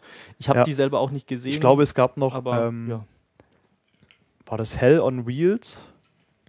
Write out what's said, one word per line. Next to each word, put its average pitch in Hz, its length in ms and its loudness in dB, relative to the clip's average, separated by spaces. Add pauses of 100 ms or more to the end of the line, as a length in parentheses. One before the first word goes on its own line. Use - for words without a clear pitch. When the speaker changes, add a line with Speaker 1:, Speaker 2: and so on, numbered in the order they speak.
(380)
Speaker 1:
Ich - 120 0
hab 131 60 2
Speaker 2:
Ja. 123 80 4
Speaker 1:
die 147 100 -2
selber 135 260 0
auch 135 100 -2
nicht 139 160 -10
gesehen, 131 260 -8
Speaker 2:
Ich 151 80 -6
glaube, 139 220 6
es 143 120 2
gab 127 240 0
noch, 131 160 -2
Speaker 1:
aber, 123 320 -4
Speaker 2:
ähm, 117 240 -8
Speaker 1:
ja. 110 140 -10 (1400)
Speaker 2:
war 110 120 -8
das 110 180 -4
Hell 143 240 6
on 127 260 -2
Wheels? 170 600 -4 (600)